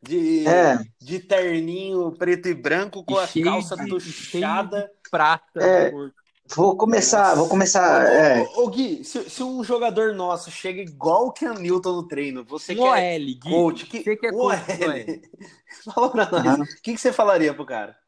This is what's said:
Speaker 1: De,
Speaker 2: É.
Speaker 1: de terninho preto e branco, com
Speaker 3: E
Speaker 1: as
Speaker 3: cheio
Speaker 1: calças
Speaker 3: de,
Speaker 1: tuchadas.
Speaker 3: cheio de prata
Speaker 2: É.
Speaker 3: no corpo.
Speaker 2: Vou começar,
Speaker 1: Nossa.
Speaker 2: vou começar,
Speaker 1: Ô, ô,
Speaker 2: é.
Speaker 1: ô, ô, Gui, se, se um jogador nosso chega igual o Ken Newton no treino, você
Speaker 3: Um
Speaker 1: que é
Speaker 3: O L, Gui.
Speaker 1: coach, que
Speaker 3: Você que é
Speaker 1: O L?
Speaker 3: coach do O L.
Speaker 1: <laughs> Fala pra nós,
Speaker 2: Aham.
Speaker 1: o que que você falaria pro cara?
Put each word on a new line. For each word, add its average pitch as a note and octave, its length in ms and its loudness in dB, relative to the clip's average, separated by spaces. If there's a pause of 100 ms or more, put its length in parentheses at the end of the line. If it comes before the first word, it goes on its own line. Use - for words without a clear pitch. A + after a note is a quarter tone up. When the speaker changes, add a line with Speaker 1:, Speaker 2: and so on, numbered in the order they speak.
Speaker 1:
De, D#3+ 460 0
Speaker 2:
É. E3 300 4 (220)
Speaker 1:
de D#3 200 -8
terninho F3+ 920 -2
preto F3 360 -2
e F3 60 -2
branco, E3+ 500 -4
com - 100 -4
Speaker 3:
E F#3+ 40 4
Speaker 1:
as F#3 120 -2
Speaker 3:
cheio E3 140 -2
Speaker 1:
calças F#3+ 340 -2
Speaker 3:
de, G3+ 100 -8
Speaker 1:
tuchadas. F3+ 920 -4
Speaker 3:
cheio G3+ 140 -10 (100)
de - 60 -18
prata D#3+ 520 0
Speaker 2:
É. F3+ 300 6
Speaker 3:
no D3 60 -12
corpo. C#3 160 -12 (400)
Speaker 2:
Vou F#3+ 220 2
começar, G#3 520 4
Speaker 1:
Nossa. E3+ 80 4
Speaker 2:
vou D#3+ 120 2
começar, F3+ 560 4
Speaker 1:
Ô, - 40 6
ô, - 40 6
Speaker 2:
é. C3+ 300 6
Speaker 1:
ô, - 220 0
ô, A#3 40 -2
Gui, G3+ 340 -4
se, - 280 -10
se - 120 -10
um B3+ 220 -6
jogador A3 500 0
nosso F3+ 360 -4
chega F#3 320 -10
igual E3 460 0
o - 40 -8
Ken B3+ 220 -6
Newton F3+ 400 -2
no F3 120 -6
treino, C#3 380 -8
você D3 300 -10
Speaker 3:
Um - 20 -6
Speaker 1:
que A#3 60 0
é - 80 4
Speaker 3:
O B3+ 40 4
L, E3+ 400 0
Gui. B2+ 160 -10
Speaker 1:
coach, E3+ 360 2
que - 160 -10
Speaker 3:
Você G#3+ 140 -2
que A3 100 -6
é A#3 40 0
Speaker 1:
O A#3 220 0
L? F#3 100 -2
Speaker 3:
coach F3+ 160 -6
do F3 80 0
O D#3 40 -2
L. C#3 320 -8 (600)
Speaker 1:
<laughs> G#3+ 100 -16
Fala B3 160 2
pra A3+ 200 2
nós, E3 160 0
Speaker 2:
Aham. D4 160 4
Speaker 1:
o - 40 -4 (160)
que A#3 100 -6
que A3+ 60 -6
você B3+ 160 2
falaria F3+ 400 4
pro C#3+ 100 -12
cara? A2+ 320 -10 (100)